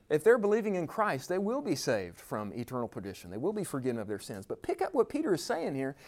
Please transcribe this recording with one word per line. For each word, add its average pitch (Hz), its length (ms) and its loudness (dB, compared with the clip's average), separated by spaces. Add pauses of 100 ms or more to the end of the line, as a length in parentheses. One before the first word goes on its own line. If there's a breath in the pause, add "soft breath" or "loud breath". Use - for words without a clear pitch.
if 151 140 2
they're 240 160 10
believing 208 340 2
in 170 140 0
Christ, 190 420 0
they 180 80 2
will 226 240 0
be 226 140 0
saved 98 440 -2
from 107 340 -4
eternal 120 340 -4
perdition. 95 420 -10
They 95 80 -6
will 170 160 0
be 208 100 -2
forgiven 123 380 -2
of 98 60 -6
their 104 100 -4
sins. 101 300 -10
But - 160 -8
pick 370 180 -2
up - 140 -2
what 226 140 4
Peter 294 260 2
is - 80 -2
saying 160 320 -2
here. 135 200 -2 (120 loud breath)